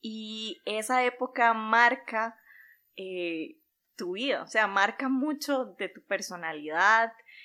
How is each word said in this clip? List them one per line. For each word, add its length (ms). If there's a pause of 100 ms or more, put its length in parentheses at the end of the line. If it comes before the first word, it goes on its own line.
y 640
esa 400
época 500
marca, 840 (580)
eh, 600 (400)
tu 160
vida, 300
o 40
sea, 220
marca 400
mucho 560 (140)
de 100
tu 160
personalidad. 1080 (320)